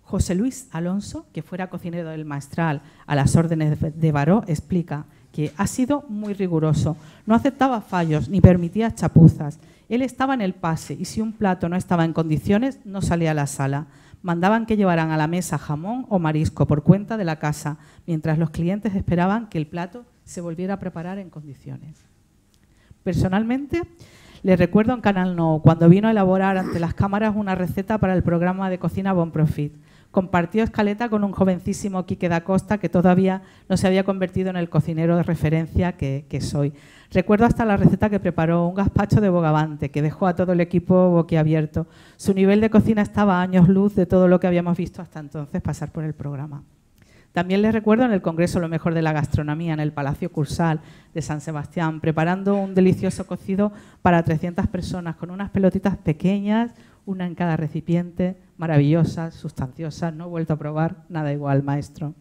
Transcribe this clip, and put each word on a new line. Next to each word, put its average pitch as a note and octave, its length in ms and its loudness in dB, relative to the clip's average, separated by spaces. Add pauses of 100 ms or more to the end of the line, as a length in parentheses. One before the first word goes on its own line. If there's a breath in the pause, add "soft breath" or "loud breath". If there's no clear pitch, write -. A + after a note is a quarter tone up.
José F#3 340 -2
Luis B3 360 -6
Alonso, F#3+ 600 -8
que D#3+ 100 -12
fuera F#3 280 -12
cocinero E3+ 400 -10
del D#3 160 -10
Maestral D3+ 560 -4 (240 loud breath)
a D3 100 -2
las C#3 220 2
órdenes D#3 420 0
de D#3+ 320 -2
Baró, D3 360 2
explica D#3 580 -4 (260 soft breath)
que - 240 -6
ha G3 120 -2
sido C#4+ 420 -2
muy G#3 240 -8
riguroso, D#3+ 640 0 (280 loud breath)
no G#3+ 80 2
aceptaba B3+ 460 0
fallos D#3+ 480 -2
ni F#3 140 2
permitía F#3 520 4
chapuzas. D#3 680 4 (260 soft breath)
Él A#3 140 -2
estaba C4 320 -2
en B3+ 80 -2
el F#3+ 120 -2
pase D#3+ 460 -6
y F#3 60 -6
si - 160 -8
un A3 100 -6
plato F#3 380 -2
no F3 80 -2
estaba F3 260 0
en E3 80 0
condiciones, F3+ 720 0
no G3 180 -8
salía E3 300 0
a - 20 0
la D3 140 0
sala. C#3 400 -4 (340 loud breath)
Mandaban F#3 440 0
que A3 100 0
llevaran E3+ 360 2
a D#3 60 0
la D#3 100 0
mesa E3+ 300 -4
jamón F#3+ 520 -6
o G3+ 100 0
marisco D#3 480 0
por D3 160 0
cuenta G3+ 320 4
de - 80 -2
la D#3+ 160 -2
casa, D3+ 380 -4 (280 soft breath)
mientras D#3 320 -2
los E3 120 0
clientes F#3+ 460 -2
esperaban F#3+ 520 0
que E3+ 120 -6
el D3+ 80 -4
plato F3+ 360 -10 (220)
se - 160 -14
volviera F3 320 -6
a G3 60 -6
preparar F3+ 400 -10
en F3+ 100 -14
condiciones. C#3+ 760 -16 (1000 soft breath)
Personalmente, A3 800 -2 (600 loud breath)
le F#3 140 4
recuerdo G#3 360 4
en A#3+ 60 -4
Canal F#3 380 0
No, D#3+ 260 2
cuando E3 240 6
vino G3+ 220 8
a - 20 2
elaborar F#3+ 460 2
ante F#3 240 -4
las E3+ 120 -2
cámaras G3+ 400 0
una G3+ 220 -2
receta F#3+ 420 -4
para F#3+ 160 2
el F3 100 2
programa F3+ 460 0
de F#3 100 -4
cocina F#3+ 340 -2
Bon E3+ 180 0
Profit. D3+ 420 -2 (380 soft breath)
Compartió F3+ 500 0
escaleta A3 460 -2
con G#3+ 160 0
un G3 80 -2
jovencísimo F#3 720 -2
Quique F#3 220 -4
da E3+ 160 0
Costa, G3 360 0
que F3 100 -4
todavía F#3 540 4 (260 loud breath)
no F#3 80 2
se F#3+ 100 2
había F#3+ 160 4
convertido F#3+ 460 -2
en F#3 80 -4
el E3+ 120 -2
cocinero E3 460 0
de F3 80 2
referencia D#3+ 720 0
que, C#3 340 -6
que C#3 140 -6
soy. C#3+ 320 -2 (380 loud breath)
Recuerdo G3+ 340 4
hasta A#3 180 0
la G#3 140 2
receta G3 320 4
que G3+ 100 0
preparó, E3+ 480 0
un F3+ 80 -4
gazpacho G3+ 460 2
de G3+ 80 2
bogavante, D#3 600 0
que C#3+ 120 -2
dejó D3+ 260 -2
a F3+ 80 0
todo F#3 160 -2
el F3 80 2
equipo F3+ 520 4
boquiabierto. D#3+ 760 0 (300 loud breath)
Su - 160 -2
nivel G3 260 4
de A3 100 2
cocina G#3+ 320 4
estaba G3+ 380 2
a - 20 2
años F#3 280 6
luz G3+ 260 2
de F#3 100 2
todo F#3 220 4
lo F3+ 140 4
que F#3+ 60 0
habíamos F3 280 0
visto F3 260 -8
hasta D#3+ 200 -16
entonces D3 400 -8
pasar D3 320 -6
por D#3+ 100 -6
el D#3 100 -6
programa. C#3+ 480 -10 (720 soft breath)
También F#3 300 0
les G#3+ 100 4
recuerdo A3 320 2
en B3 80 2
el F#3+ 100 2
Congreso E3 380 0
Lo E3 80 -2
Mejor E3 260 -2
de D#3+ 100 0
la D#3+ 100 0
Gastronomía, D3+ 580 -2
en D#3 80 -2
el D3+ 140 -2
Palacio D3 360 -4
Cursal D#3 520 -2 (320 loud breath)
de D#3+ 80 -6
San D3+ 180 -6
Sebastián, D#3+ 600 -6
preparando F3 560 0
un G3 180 -4
delicioso F#3 520 2
cocido G3 440 -2 (300 loud breath)
para E3+ 220 4
trescientas E3+ 440 -2
personas, F3 480 -6
con E3+ 160 -12
unas F#3+ 200 -8
pelotitas F#3+ 440 0
pequeñas, G3+ 760 -2 (300 soft breath)
una F#3 220 -6
en F3 80 -8
cada E3 240 -2
recipiente, E3+ 800 -2 (200 soft breath)
maravillosas, D#3+ 760 2
sustanciosas. D#3 800 -8
No D#3+ 120 -12
he - 20 -12
vuelto E3 260 -4
a D3 60 -2
probar D#3 380 -4 (120)
nada D3+ 240 -4
igual, C#3 300 0
maestro. C#3+ 580 -6